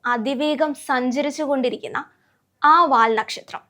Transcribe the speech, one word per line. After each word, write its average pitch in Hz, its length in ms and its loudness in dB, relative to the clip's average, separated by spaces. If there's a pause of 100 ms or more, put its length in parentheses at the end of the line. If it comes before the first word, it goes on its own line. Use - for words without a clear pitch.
(120)
അതിവേഗം 277 580 -2 (160)
സഞ്ചരിച്ചുകൊണ്ടിരിക്കുന്ന 262 1120 -2 (760)
ആ - 20 8 (160)
വാൽ 226 200 4 (100)
നക്ഷത്രം - 500 -12